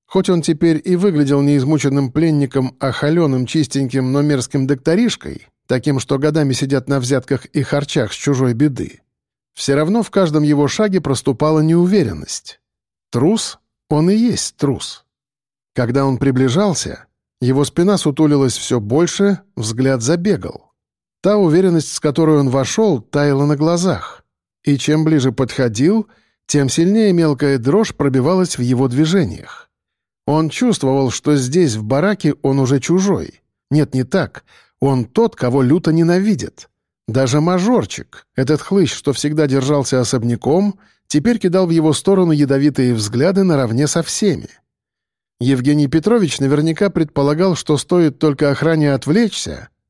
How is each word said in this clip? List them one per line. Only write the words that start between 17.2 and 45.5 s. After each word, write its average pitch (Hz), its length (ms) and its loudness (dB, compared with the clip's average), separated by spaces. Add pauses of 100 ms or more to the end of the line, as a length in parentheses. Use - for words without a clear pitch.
его 131 240 2
спина 180 320 0
сутулилась 143 600 0
всё 123 240 -2
больше, 175 600 0 (160)
взгляд 120 460 -2
забегал. 170 720 -2 (500)
Та 202 140 2
уверенность, 175 560 2
с - 80 -8
которой 156 380 2
он 135 120 2
вошёл, 135 500 0
таяла 143 460 0
на 147 100 0
глазах. 165 680 -2 (400)
И 143 140 2
чем 156 260 0
ближе 135 280 2
подходил, 135 760 0 (380)
тем 139 220 0
сильнее 196 440 2
мелкая 143 460 2
дрожь 151 360 0
пробивалась 143 640 0
в 123 40 -4
его 127 260 0
движениях. 143 840 -2 (560)
Он 151 240 0
чувствовал, 139 600 0
что 147 260 -2
здесь, 135 380 0
в 107 100 -6
бараке, 151 580 0
он 139 160 0
уже 131 220 2
чужой. 180 600 -2 (280)
Нет, 143 240 0
не 127 100 0
так. - 400 -4 (360)
Он 135 240 0
тот, 226 320 -2
кого 127 260 0
люто 156 300 2
ненавидит. 170 760 0 (400)
Даже 131 320 0
мажорчик, 180 840 -2 (100)
этот 135 240 0
хлыщ, 190 320 0
что - 200 -4
всегда 151 340 0
держался 135 540 0
особняком, 127 800 0 (300)
теперь 226 300 0
кидал 185 280 0
в 165 40 -4
его 160 220 2
сторону 185 400 2
ядовитые 139 600 2
взгляды 120 480 0
наравне 135 440 0
со 165 160 -2
всеми. - 460 -2 (920)
Евгений 139 480 0